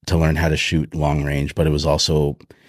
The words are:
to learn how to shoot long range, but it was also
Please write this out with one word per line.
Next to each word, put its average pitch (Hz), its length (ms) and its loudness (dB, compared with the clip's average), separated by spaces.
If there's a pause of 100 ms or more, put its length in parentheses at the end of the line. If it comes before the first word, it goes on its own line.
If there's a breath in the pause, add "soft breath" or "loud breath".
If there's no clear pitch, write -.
to 82 100 2
learn 80 180 2
how 80 140 0
to 76 80 0
shoot - 380 -2
long 73 280 0
range, 71 300 -4
but 80 140 0
it - 20 2
was 73 160 0
also 73 520 0 (320 soft breath)